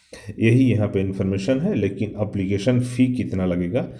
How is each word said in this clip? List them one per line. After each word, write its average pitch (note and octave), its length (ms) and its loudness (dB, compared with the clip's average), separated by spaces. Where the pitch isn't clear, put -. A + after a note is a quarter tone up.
यही A2+ 260 4
यहाँ G#2 240 2
पे F#2+ 120 0
इन्फॉर्मेशन G2 600 -2
है। G3 140 0
लेकिन G2+ 460 -2
एप्लीकेशन G2+ 600 0
फ़ी B2+ 280 2
कितना F#2+ 380 -2
लगेगा F2+ 400 -2